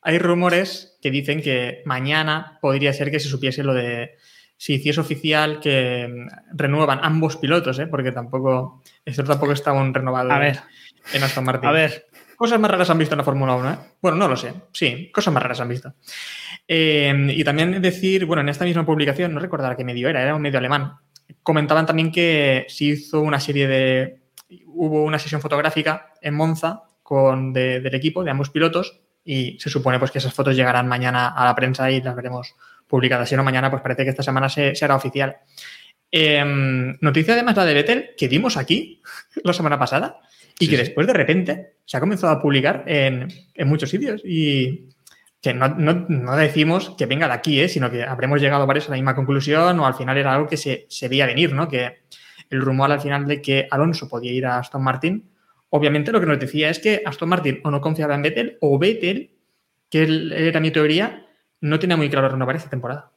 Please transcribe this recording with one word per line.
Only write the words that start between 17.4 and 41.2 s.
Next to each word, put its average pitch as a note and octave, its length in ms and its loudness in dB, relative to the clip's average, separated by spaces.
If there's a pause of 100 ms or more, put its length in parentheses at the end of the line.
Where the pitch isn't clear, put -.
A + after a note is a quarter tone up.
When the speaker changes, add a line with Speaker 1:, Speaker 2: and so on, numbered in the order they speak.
Speaker 1:
también D#3+ 400 0
decir, F#3 440 0
bueno, D#3 160 0
en C#3+ 60 0
esta C#3+ 160 -2
misma E3+ 220 0
publicación, D3+ 480 0
no D3 60 -4
recordar E3 360 -4
qué C3+ 80 -8
medio B2 240 -2
era, C#3+ 140 0
era C#3+ 140 0
un D3+ 60 -2
medio C#3 180 0
alemán, C#3 320 -2 (500)
comentaban D#3 420 4
también D#3+ 280 0
que D3+ 560 2
se - 160 -6
hizo D3 380 0
una D3+ 180 2
serie C#3 260 0
de, C3 540 0 (460)
hubo D#3 360 -2
una D3+ 160 0
sesión D3+ 220 -6
fotográfica D3+ 720 -2 (100)
en D3 120 -4
Monza D#3+ 480 -2 (200)
con, C3+ 500 2
de, B2+ 280 0
del C3 160 -4
equipo, D#3 260 -2
de E3 80 -2
ambos C#3 200 -2
pilotos, E3 500 -2 (240)
y C3 340 -6
se - 100 -8
supone, B2+ 300 0
pues, C3+ 140 0
que - 60 -4
esas C3 140 -4
fotos C3+ 220 2
llegarán B2 320 4
mañana B2 440 0
a B2+ 140 0
la B2+ 120 4
prensa C3 340 0
y C3 100 2
las A#2 140 -6
veremos B2 400 -10 (320)
publicadas. B2 420 0
Si C#3+ 60 -2
no, C3+ 80 2
mañana, C3+ 260 2
pues, C3+ 140 -4
parece C3 220 -2
que C3+ 60 -2
esta C3 120 -4
semana C3+ 260 0
se, C#3 280 0
se - 80 -2
hará C#3 100 4
oficial. C3+ 440 -4 (720)
Em, C#3+ 880 2
noticia D#3 340 4
además A#3+ 220 2
la F#3+ 80 4
de D#3 100 4
Vettel, A#3 420 2
que C3+ 120 0
vimos G#3 280 0
aquí G#3 460 -2 (200)
<laughs> - 200 -12
la F3+ 100 0
semana D#3 240 0
pasada, C3+ 440 -2 (400)
y F3 40 4
Speaker 3:
Sí, D3+ 80 2
Speaker 1:
que D3 40 4
Speaker 3:
sí. B2 80 2
Speaker 1:
después D#3 220 -2
de B3+ 60 2
repente E3 640 0 (100)